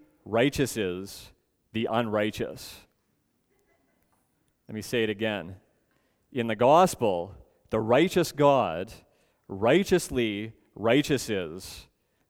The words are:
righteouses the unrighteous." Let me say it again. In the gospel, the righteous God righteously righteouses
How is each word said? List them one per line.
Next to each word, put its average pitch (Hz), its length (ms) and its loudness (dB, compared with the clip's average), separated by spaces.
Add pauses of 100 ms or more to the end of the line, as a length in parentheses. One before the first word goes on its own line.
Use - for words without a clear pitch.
(240)
righteouses 107 1040 -2 (420)
the 113 180 -4
unrighteous." 110 960 -4 (1800)
Let 110 60 -14
me 107 80 -8
say 113 220 0
it 107 60 0
again. 101 460 -4 (760)
In 117 160 -4
the 110 80 -2
gospel, 117 760 4 (360)
the 110 100 -2
righteous 151 500 2
God 117 640 2 (560)
righteously 113 1040 0 (220)
righteouses 107 1120 -2 (420)